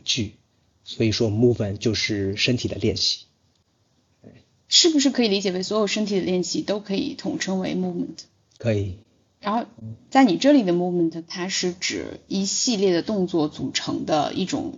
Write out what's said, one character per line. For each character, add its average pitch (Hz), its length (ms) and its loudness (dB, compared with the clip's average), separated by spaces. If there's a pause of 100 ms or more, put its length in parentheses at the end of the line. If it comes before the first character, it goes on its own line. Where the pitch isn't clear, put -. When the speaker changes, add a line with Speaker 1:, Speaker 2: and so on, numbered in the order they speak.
Speaker 1:
具， 101 300 -4 (500)
所 - 220 -2
以 110 60 4
说 110 200 0
movement 110 460 2
就 110 160 0
是 101 420 -2
身 120 220 0
体 113 100 -4
的 95 100 -8
练 104 180 0
习。 - 300 -2 (1400)
Speaker 2:
是 - 220 4
不 302 100 4
是 269 120 4
可 247 120 2
以 226 40 4
理 202 140 2
解 190 100 0
为 185 120 -2
所 208 160 -2
有 208 80 2
身 214 180 -2
体 196 100 -2
的 180 60 2
练 180 220 0
习 160 180 -4
都 196 180 -2
可 202 160 -6
以 - 180 -2
统 - 260 -6
称 190 200 -2
为 170 160 -4
movement？ 175 500 -4 (320)
Speaker 1:
可 117 160 0
以。 98 220 -2 (440)
Speaker 2:
然 208 140 -4
后 233 140 -2 (420)
在 269 140 6
你 180 140 6
这 269 140 6
里 277 120 6
的 180 100 2
movement， 175 540 0
它 185 220 -8
是 180 220 -2
指 85 560 -6
一 196 180 -2
系 220 320 0
列 190 140 4
的 165 120 2
动 196 240 0
作 160 200 0
组 139 240 -6
成 - 360 -4
的 151 260 0
一 190 120 -2
种 - 320 -4